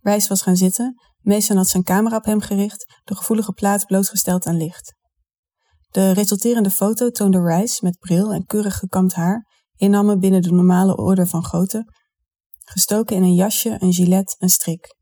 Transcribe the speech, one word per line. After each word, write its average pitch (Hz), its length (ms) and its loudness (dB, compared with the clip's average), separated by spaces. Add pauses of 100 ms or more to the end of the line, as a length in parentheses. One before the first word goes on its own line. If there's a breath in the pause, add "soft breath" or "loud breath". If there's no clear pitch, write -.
Rice 208 280 0
was 196 140 -2
gaan 185 140 2
zitten, 208 380 0 (260 soft breath)
Mason 208 360 0
had 185 120 2
zijn 185 140 0
camera 214 340 0
op 214 80 -4
hem 214 160 0
gericht, - 640 -6
de 196 120 -8
gevoelige 214 360 -4
plaat 202 340 -2
blootgesteld 190 600 -2
aan 170 100 -2
licht. - 380 -8 (960)
De 190 200 2
resulterende 208 600 0
foto 220 400 0
toonde 196 300 2
Rice 175 440 -2
met 180 140 -2
bril 196 340 -2
en 185 120 -4
keurig 208 340 -4
gekamd 185 360 0
haar, 180 320 -2 (300)
innammen 202 420 2
binnen 190 240 2
de 175 100 0
normale 180 440 4
orde 190 300 2
van 170 180 -4
grootte, 190 400 -4 (800)
gestoken 208 520 -2
in 185 60 2
een 180 120 4
jasje, 208 440 0
een 180 140 2
gilet, 180 460 0
een 185 100 -2
strik. - 540 -4